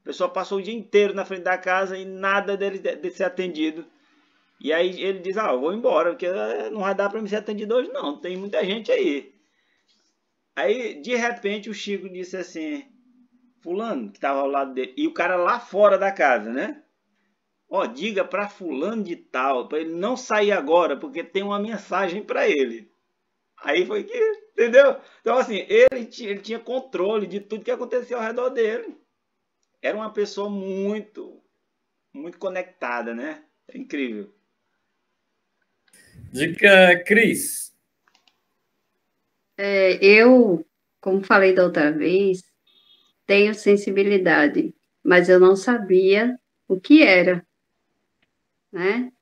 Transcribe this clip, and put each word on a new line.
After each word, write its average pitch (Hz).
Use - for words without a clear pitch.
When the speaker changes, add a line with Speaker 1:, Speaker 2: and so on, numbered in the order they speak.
Speaker 1:
O -
pessoal 175
passou 185
o 190
dia 208
inteiro 202
na 196
frente 190
da 185
casa 185
e 190
nada 196
dele 196
de, 175
de 170
ser 190
atendido. 160
E 135
aí 175
ele 190
diz, 185
"Ah, 208
eu 127
vou 165
embora, 180
porque, 170
eh, 214
não 214
vai 196
dar 202
pra 220
me 214
ser 202
atendido 214
hoje, 269
não. 165
Tem 180
muita 202
gente 214
aí." 156
Aí, 220
de 240
repente, 214
o 208
Chico 196
disse 180
assim, 156
"Fulano, 175
que -
tava 139
ao 139
lado 139
dele," 127
e 151
o 160
cara 180
lá 190
fora 196
da 196
casa, 123
né? 180
"Ó, 185
diga 180
pra 202
fulano 185
de 170
tal, 131
pra 156
ele 165
não 208
sair 214
agora, 165
porque 160
tem 196
uma 202
mensagem 202
pra 254
ele." 120
Aí 156
foi -
que, 466
entendeu? 254
Então, 233
assim, 220
ele 240
ti-, -
ele 196
tinha 220
controle 214
de 185
tudo 208
que 240
acontecia 240
ao 233
redor 247
dele. 254
Era 143
uma 214
pessoa 202
muito, 196
muito 165
conectada, 123
né? 151
É -
incrível. 113
Speaker 2:
Dica, 180
Cris. -
Speaker 3:
É, 190
eu, 214
como 196
falei 196
da 185
outra 170
vez, 180
tenho 208
sensibilidade, 196
mas 175
eu 180
não 185
sabia 202
o 185
que -
era, 180
né? 208